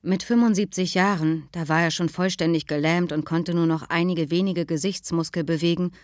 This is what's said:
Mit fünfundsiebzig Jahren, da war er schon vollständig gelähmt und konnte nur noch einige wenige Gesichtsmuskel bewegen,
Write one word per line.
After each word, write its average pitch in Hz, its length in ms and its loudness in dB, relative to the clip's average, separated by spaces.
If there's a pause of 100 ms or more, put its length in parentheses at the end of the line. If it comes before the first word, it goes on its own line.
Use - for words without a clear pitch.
Mit 185 200 0
fünfundsiebzig 214 720 2
Jahren, 165 560 2
da 165 180 -6
war 160 140 4
er 165 80 2
schon 170 180 -2
vollständig 170 600 -2
gelähmt 160 420 0
und 151 140 -2
konnte 165 280 -2
nur 170 140 2
noch 160 160 0
einige 170 480 0
wenige 175 340 0
Gesichtsmuskel 165 760 -4
bewegen, 170 480 0 (140)